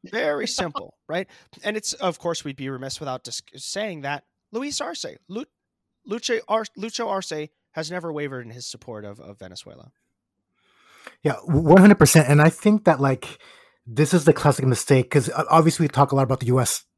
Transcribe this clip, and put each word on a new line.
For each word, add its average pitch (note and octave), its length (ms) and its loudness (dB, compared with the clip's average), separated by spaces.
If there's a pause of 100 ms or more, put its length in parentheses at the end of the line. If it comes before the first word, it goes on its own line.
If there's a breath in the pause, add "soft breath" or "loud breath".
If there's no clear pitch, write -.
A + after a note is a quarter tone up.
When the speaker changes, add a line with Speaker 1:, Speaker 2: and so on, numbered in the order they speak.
Speaker 1:
Very F3+ 420 -4
Speaker 2:
<laughs> - 140 -6
Speaker 1:
simple, E3+ 360 -8 (120)
right? E3 180 -6 (380 soft breath)
And G#3+ 120 -4
it's, - 180 -8
of F3+ 240 -4
course, E3+ 260 -6
we'd C3+ 120 -10
be C3+ 120 -10
remiss C3 320 -10
without C3 240 -10
dis-, - 180 -12 (140)
saying F#3 460 -10
that C#3 220 -8 (280)
Luis C4+ 280 -8
Arce, D#4+ 240 -10 (240)
Lu-, A3 160 -10 (640)
Luce A#3 420 -8
Ar-, A3 160 -2 (140)
Lucho A3 300 -8
Arce E3+ 400 -6 (240)
has D#3 180 -10
never E3+ 220 -8
wavered C3+ 340 -8
in A2+ 60 -18
his B2 140 -16
support G#2+ 380 -14
of, G#2 160 -16
of G2+ 180 -20
Venezuela. - 520 -20 (1300 soft breath)
Speaker 2:
Yeah, C#3+ 120 -2 (120)
w-, D3+ 160 2
one E3+ 180 8
hundred G3+ 180 8
percent. D3 300 6
And D3 120 6
I D#3 80 6
think G#3 360 0
that, D3 160 2
like, C3+ 380 -4 (480 soft breath)
this C#3+ 280 0
is D#3 100 2
the D#3 80 6
classic C#3 340 2
mistake, B2+ 440 2
'cause C3+ 200 2
o-, D#3 200 -4
obviously E3 340 4
we C#3+ 40 0
talk C#3 240 2
a - 20 -2
lot C3+ 80 2
about B2 180 0
the A#2+ 60 -4
U B2+ 140 2
S - 240 -4 (140)